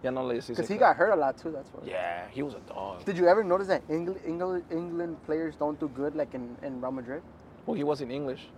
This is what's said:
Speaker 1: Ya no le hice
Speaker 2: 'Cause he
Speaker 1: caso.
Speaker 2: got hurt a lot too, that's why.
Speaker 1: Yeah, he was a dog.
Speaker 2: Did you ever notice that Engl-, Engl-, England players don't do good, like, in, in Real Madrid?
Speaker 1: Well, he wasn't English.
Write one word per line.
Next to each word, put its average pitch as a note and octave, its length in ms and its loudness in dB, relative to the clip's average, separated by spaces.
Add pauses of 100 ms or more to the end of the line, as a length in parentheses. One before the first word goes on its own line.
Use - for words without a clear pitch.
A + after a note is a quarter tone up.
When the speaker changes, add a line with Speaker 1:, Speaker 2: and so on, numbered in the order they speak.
Speaker 1:
Ya C3 80 0
no C3 140 -2
le B2 100 0
hice A#2 200 -4
Speaker 2:
'Cause A2+ 120 -2
he G3 80 -2
Speaker 1:
caso. A3 40 -4
Speaker 2:
got G3+ 180 10
hurt F#3 140 6
a G3 40 8
lot C3+ 220 2
too, E3 140 -6
that's C#3 220 -10
why. - 120 -14
Speaker 1:
Yeah, F2+ 440 -4
he A#2+ 140 -4
was C#3 120 -4
a E2+ 60 -10
dog. F#2+ 440 -8
Speaker 2:
Did F#3+ 120 0
you F3+ 100 8
ever G3+ 160 8
notice F#3+ 240 2
that F3 220 2
Engl-, E3+ 380 -2
Engl-, F3 420 -2
England E3+ 560 -4
players D#3 320 -2
don't D3+ 220 0
do D#3+ 100 -2
good, C#3 260 -4
like, A2+ 180 -2
in, A#2+ 280 -8
in C3+ 200 -8
Real B2+ 100 -4
Madrid? C3 300 -6 (440)
Speaker 1:
Well, A#3 100 -2
he D3+ 80 0
wasn't C#3+ 280 0
English. C3+ 460 -6